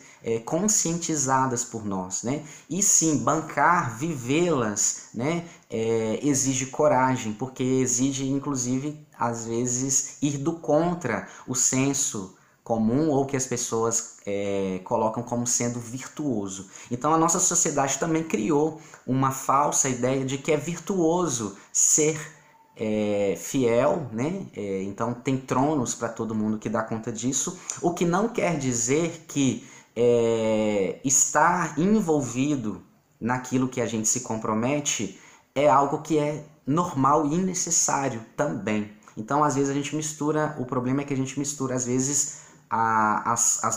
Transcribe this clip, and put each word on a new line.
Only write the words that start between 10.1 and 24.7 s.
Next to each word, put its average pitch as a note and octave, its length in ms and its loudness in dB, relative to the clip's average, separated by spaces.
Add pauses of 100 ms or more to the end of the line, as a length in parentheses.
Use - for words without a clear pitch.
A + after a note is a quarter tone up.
ir C#3+ 160 0
do D#3 160 -2
contra D3+ 720 0 (200)
o B2 80 -6
senso C3 800 0 (260)
comum A#2 480 2
ou C3+ 160 2
que C3 100 -2
as B2+ 100 -2
pessoas, A#2 680 -2 (100)
é, G2 580 -2
colocam A2+ 380 0
como A#2+ 240 -4
sendo A#2+ 320 -2
virtuoso. G#2+ 920 -6 (220)
Então, D3 220 0
a E3 60 4
nossa E3 200 4
sociedade D3 600 0
também D#3+ 260 0
criou D#3 560 0 (260)
uma C3 240 2
falsa C#3 580 2
ideia C3 360 0
de C3+ 140 -2
que D#3 140 0
é D3+ 40 4
virtuoso D#3+ 1000 0 (140)
ser, D3+ 480 4 (580)
é, G#2 600 2
fiel, C3 720 2
né? C#3+ 360 -4 (100)
É, G2 260 -4